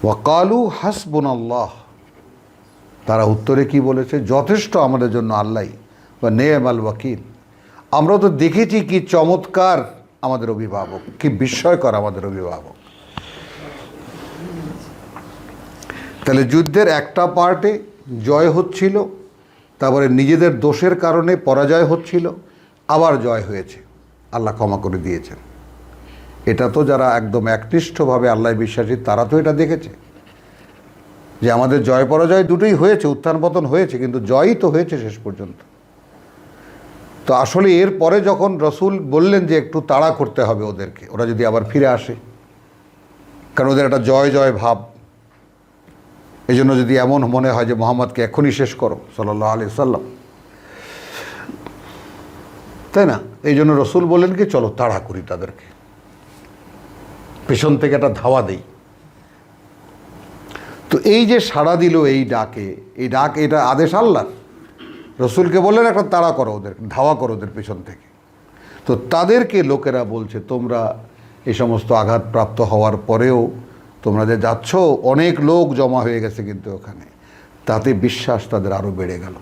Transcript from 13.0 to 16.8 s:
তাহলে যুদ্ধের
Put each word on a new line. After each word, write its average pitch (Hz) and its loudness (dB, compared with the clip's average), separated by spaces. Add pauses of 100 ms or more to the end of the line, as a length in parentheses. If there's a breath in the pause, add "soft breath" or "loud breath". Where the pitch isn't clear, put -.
তাহলে 135 2 (100)
যুদ্ধের 165 4 (120)